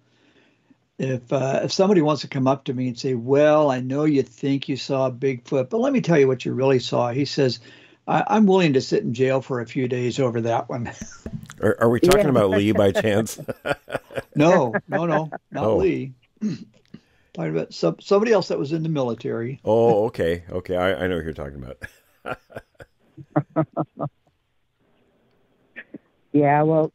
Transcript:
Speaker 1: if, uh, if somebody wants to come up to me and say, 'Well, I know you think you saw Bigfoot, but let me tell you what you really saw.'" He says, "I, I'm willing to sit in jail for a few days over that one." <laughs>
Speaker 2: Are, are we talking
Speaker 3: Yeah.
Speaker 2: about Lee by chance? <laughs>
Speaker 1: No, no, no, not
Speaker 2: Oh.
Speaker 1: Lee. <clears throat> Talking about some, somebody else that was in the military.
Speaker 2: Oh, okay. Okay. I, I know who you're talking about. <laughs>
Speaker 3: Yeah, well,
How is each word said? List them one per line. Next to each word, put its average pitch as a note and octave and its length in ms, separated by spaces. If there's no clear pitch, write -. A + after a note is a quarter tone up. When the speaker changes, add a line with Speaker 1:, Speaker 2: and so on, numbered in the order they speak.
Speaker 1:
if, C3 340
uh, C3+ 320
if C3+ 80
somebody F#3+ 300
wants D3 180
to - 80
come C3+ 180
up C3+ 180
to C3+ 100
me B2+ 140
and A#2+ 100
say, C3 160
'Well, D3 560
I B2+ 100
know C3 240
you C#3+ 180
think C#3 460
you C#3 80
saw C3 340
Bigfoot, C3 600
but A3+ 80
let C4+ 160
me A3 80
tell D#3+ 160
you C3+ 100
what B2+ 160
you B2+ 80
really C3 260
saw.'" B2 340
He C#3 120
says, C3 360
"I, - 200
I'm G#3+ 180
willing F#3 300
to B2+ 80
sit D3+ 200
in C3+ 120
jail C3 260
for B2 220
a A2+ 40
few B2+ 220
days B2 320
over A#2 220
that A#2 260
one." A#2+ 220
<laughs> - 380
Speaker 2:
Are, G#2+ 180
are A#2 80
we A#2 100
talking F3+ 260
Speaker 3:
Yeah. D3+ 40
Speaker 2:
about A2 220
Lee G2+ 220
by G2+ 200
chance? A2 480
<laughs> - 720
Speaker 1:
No, D3 400
no, E3+ 200
no, D#3 240
not - 140
Speaker 2:
Oh. A3 140
Speaker 1:
Lee. C3 340
<clears throat> - 140
Talking E3 240
about E3 160
some, E3+ 280
somebody G#3+ 320
else F#3 160
that F3+ 100
was D3+ 160
in D#3+ 80
the D#3+ 80
military. A#2+ 760
Speaker 2:
Oh, A2+ 440
okay. F2 420
Okay. F2+ 260
I, F2+ 280
I - 20
know F#2 140
who D#2 40
you're D#2+ 80
talking C#2+ 300
about. C2 200
<laughs> - 40
Speaker 3:
Yeah, D3 320
well, D#3 300